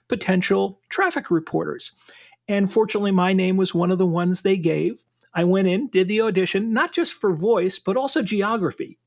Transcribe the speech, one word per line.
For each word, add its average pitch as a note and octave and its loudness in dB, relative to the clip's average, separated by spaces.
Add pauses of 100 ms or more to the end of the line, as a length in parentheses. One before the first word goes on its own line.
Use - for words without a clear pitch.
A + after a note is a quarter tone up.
potential G3 0 (100)
traffic F#4 -2
reporters. D#3+ -4 (560)
And G3 0
fortunately, G#3 0
my F#3 2
name F#3 2
was F#3 0
one F3 2
of F#3 2
the F#3 2
ones F3 0
they F#3+ 2
gave. D#3+ -2 (300)
I E3+ 0
went F#3+ 2
in, G3+ 0
did F#3 2
the G#3+ 0
audition, G3+ 0
not C#4+ 0
just - -2
for G3 0
voice, F#3+ 0
but G3 -2
also C4+ -2
geography, G3+ -2